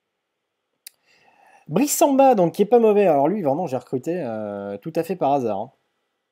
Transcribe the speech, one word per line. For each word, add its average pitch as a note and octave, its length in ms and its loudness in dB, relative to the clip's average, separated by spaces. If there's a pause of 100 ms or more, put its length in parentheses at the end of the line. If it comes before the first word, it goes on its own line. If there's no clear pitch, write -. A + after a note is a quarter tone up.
(1700)
Brissamba, C4+ 680 2
donc, F3 220 0
qui G#3 80 2
est - 20 2
pas A#3+ 140 4
mauvais. G#3 260 4
Alors D3 220 2
lui, G3+ 160 -2
vraiment, D3+ 240 -2
j'ai C3 100 -6
recruté, D#3+ 460 -6
euh, G2+ 540 -8
tout D#3+ 180 -14
à E3 80 -2
fait F#3 120 -6
par D3+ 180 -2
hasard, A#2 260 -2
hein. A#2 120 -10 (600)